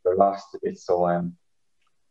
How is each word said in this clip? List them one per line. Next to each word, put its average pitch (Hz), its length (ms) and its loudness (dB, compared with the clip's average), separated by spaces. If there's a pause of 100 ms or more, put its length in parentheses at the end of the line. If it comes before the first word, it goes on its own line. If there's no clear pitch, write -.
you're 90 120 2
lost 98 380 2
a - 80 -16
bit. 95 160 -6
So, 87 300 0
um, 87 280 -2 (760)